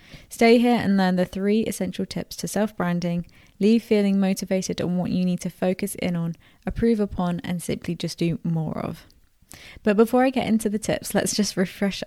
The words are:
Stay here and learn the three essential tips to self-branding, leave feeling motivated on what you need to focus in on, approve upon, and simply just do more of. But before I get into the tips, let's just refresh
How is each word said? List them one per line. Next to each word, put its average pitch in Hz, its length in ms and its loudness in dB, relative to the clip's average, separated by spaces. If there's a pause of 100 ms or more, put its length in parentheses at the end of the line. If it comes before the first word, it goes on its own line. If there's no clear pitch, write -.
(300)
Stay 233 280 6
here 240 180 4
and 196 220 2
learn 185 180 2
the 180 100 2
three 202 360 0
essential 185 440 -4
tips - 320 -8
to 175 100 -6
self-branding, 175 800 -2 (320)
leave 220 240 4
feeling 202 360 2
motivated 190 640 -2
on 180 160 -2
what 175 140 -2
you 180 120 0
need 180 180 0
to 180 80 -6
focus 185 460 -4
in 180 200 -2
on, 165 200 -4 (300)
approve 233 340 0
upon, 180 440 -2
and 175 180 -6
simply - 340 -6
just - 220 -8
do 170 260 0
more 160 340 -2
of. - 280 -10 (800)
But 208 140 2
before 233 260 6
I 269 60 4
get 254 180 -2
into 220 220 2
the 208 100 -2
tips, - 340 -4
let's 180 220 0
just 202 200 0
refresh 190 520 -2